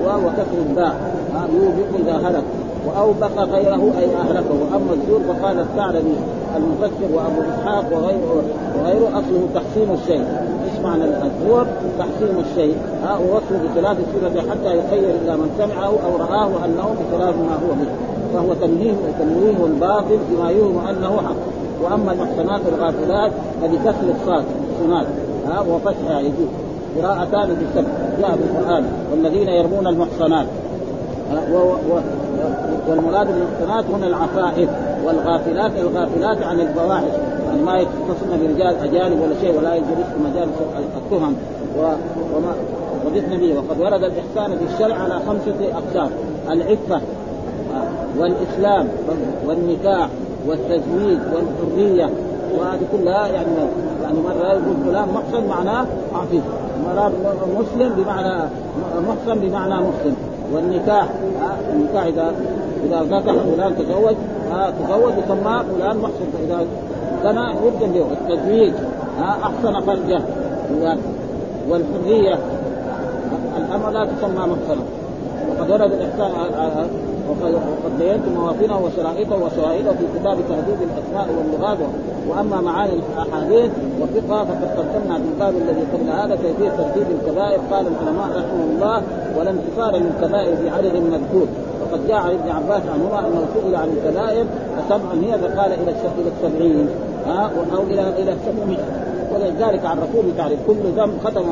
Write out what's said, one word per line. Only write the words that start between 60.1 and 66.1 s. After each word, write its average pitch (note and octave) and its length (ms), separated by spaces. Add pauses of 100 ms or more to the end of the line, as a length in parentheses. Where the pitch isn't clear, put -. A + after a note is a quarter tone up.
والنكاح، F3+ 480 (400)
آه، - 320
النكاح G3+ 300
إذا، E3 280 (520)
إذا E3 160
نكح F#3+ 320
فلان F3 460
تزوج، G3 360 (380)
آه، F#3+ 180
تزوج G#3 420 (120)
يسمى G#3 380 (160)
فلان G3 180
محسن، G#3 360